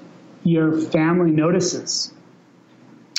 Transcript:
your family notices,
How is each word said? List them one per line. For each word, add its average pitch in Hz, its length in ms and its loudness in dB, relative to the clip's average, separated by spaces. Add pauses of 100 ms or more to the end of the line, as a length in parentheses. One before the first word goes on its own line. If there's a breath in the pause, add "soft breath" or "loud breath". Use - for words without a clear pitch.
(420)
your 160 380 2
family 165 500 0
notices, 156 840 -2 (1080)